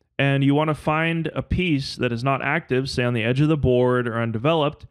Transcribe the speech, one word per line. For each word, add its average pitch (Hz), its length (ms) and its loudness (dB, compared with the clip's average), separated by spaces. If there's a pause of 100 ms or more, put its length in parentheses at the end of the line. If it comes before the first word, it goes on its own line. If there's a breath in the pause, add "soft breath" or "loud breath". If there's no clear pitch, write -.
(180)
And 139 240 2
you 139 120 4
want 151 140 2
to 151 60 0
find 160 540 -2
a - 140 -6
piece 160 540 -2
that 120 160 -2
is 117 120 -4
not 135 180 0
active, 143 480 -2
say 123 140 -2
on 123 100 0
the 113 80 0
edge 127 180 0
of 151 80 4
the 156 80 2
board 123 520 2
or 117 120 -4
undeveloped, 139 720 -2